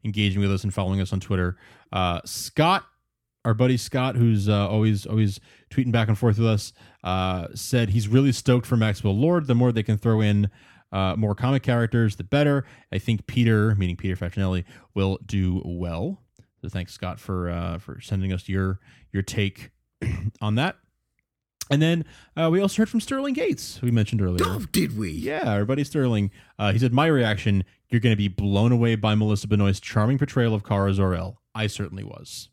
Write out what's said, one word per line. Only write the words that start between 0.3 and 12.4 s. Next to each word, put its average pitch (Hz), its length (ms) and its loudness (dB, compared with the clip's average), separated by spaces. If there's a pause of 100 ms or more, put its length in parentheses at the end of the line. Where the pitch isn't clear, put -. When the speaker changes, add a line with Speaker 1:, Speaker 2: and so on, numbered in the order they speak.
Speaker 1:
with 98 120 2
us 95 120 -2
and 98 80 -2
following 95 280 -2
us 92 120 -2
on 95 80 -2
Twitter. 90 360 -2 (360)
Uh, 90 320 -2
Scott - 600 -2 (640)
our 113 80 2
buddy 127 240 2
Scott, 127 380 -4
who's, 110 300 2
uh, 101 220 2
always, 107 380 0
always 107 340 0 (300)
tweeting 123 220 -2
back 113 160 2
and 104 100 0
forth 107 200 2
with 113 100 2
us, 107 260 -2 (280)
uh, 92 520 -2
said 117 360 -2
he's 104 180 0
really 131 240 4
stoked 123 340 2
for 123 100 0
Maxwell 104 400 2
Lord. 156 300 0
The 127 80 2
more 123 180 4
they 113 100 -2
can 107 140 0
throw 110 240 2
in, 104 300 2 (420)
uh, 95 240 -2
more 104 180 0
comic 131 280 0
characters, 117 540 2
the - 80 -12
better. 143 420 2 (260)